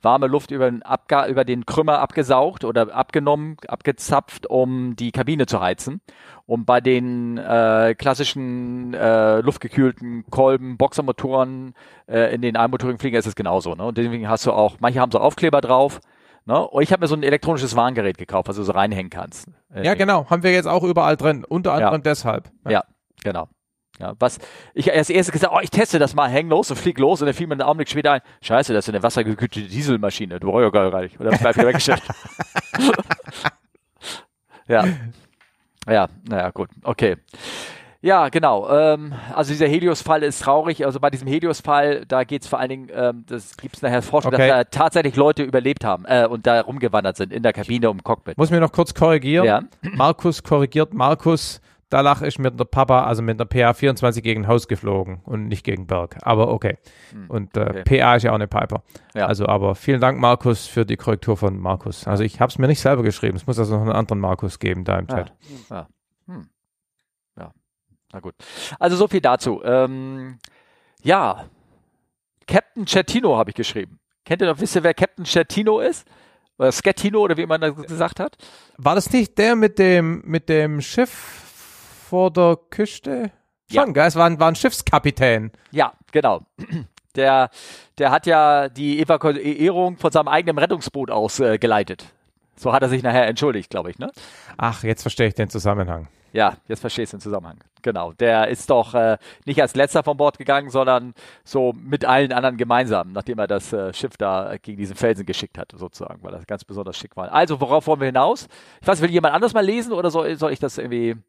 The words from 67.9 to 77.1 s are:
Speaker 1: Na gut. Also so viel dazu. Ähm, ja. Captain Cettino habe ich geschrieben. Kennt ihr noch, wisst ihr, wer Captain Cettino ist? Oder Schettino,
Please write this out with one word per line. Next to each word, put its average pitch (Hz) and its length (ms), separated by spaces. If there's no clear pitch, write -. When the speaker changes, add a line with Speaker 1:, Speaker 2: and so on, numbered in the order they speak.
Speaker 1:
Na 98 80
gut. 87 140
Also 175 180
so 202 120
viel 190 140
dazu. 123 420
Ähm, 131 720
ja. 147 440
Captain 202 400
Cettino 190 520
habe 113 100
ich 104 80
geschrieben. 104 420
Kennt 175 160
ihr 190 60
noch, 156 120
wisst 208 160
ihr, 175 60
wer 165 100
Captain - 320
Cettino 214 560
ist? - 260
Oder 131 120
Schettino, 202 500